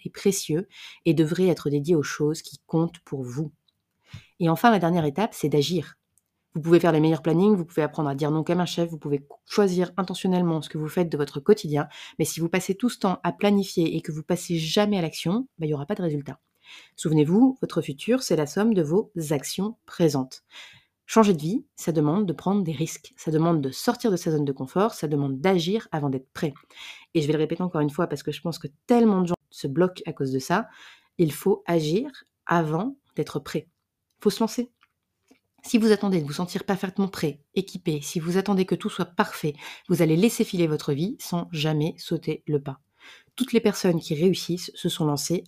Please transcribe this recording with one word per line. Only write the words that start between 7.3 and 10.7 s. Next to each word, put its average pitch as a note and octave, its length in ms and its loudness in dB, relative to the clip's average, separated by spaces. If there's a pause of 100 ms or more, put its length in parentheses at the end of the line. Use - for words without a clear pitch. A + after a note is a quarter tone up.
vous F3 80 0
pouvez D3+ 200 -2
apprendre D3 260 -2
à C#3 60 -2
dire D3 160 -2
non D#3 120 0
comme F3 160 0
un F3 60 0
chef, E3+ 240 -2
vous D#3+ 80 -10
pouvez C#3+ 220 -4
co-, - 260 -20
choisir F3+ 520 2
intentionnellement F3+ 640 0
ce - 60 -14
que D#3+ 100 -8